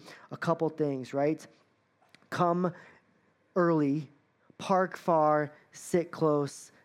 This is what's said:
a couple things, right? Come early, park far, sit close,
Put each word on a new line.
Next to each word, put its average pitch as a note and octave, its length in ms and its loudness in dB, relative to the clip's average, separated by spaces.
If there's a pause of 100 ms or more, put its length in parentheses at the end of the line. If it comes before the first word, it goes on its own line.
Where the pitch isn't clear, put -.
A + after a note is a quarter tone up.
(300)
a B2+ 60 -10
couple D#3+ 320 0
things, C#3+ 440 -4
right? D3 320 -2 (840)
Come F3 420 0 (840)
early, D#3 540 2 (480)
park F#3 380 0
far, D3+ 560 2 (200)
sit - 380 -2
close, D3 600 0 (140)